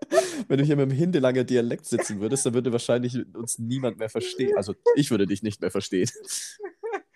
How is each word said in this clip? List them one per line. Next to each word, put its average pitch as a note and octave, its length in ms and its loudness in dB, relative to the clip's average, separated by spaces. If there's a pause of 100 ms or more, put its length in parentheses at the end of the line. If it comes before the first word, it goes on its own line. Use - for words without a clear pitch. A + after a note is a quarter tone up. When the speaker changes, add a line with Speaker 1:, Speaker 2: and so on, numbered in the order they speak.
Speaker 1:
<laughs> E4+ 480 -2
Speaker 2:
Wenn C3+ 100 4
du C#3+ 60 4
hier D3 120 4
mit C3+ 140 2
dem C3 60 0
Hindelanger C3 480 4
Dialekt A#2+ 400 0
sitzen G#2+ 360 -2
würdest, A#2+ 260 0
dann A#2 80 0
würde B2 180 0
wahrscheinlich B2 420 0 (200)
uns A2+ 240 -8
niemand A#2+ 400 -4
mehr A2 100 -4
verstehen. - 480 -2
Also G2+ 180 -2 (200)
ich C#3+ 160 4
würde G2+ 160 4
dich G2 160 -2
nicht G#2 180 -4
mehr F2+ 100 -2
verstehen. G2 440 0
Speaker 1:
<laughs> - 60 -18 (960)